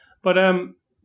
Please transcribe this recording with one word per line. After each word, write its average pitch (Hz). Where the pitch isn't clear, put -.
But, 180
um, 185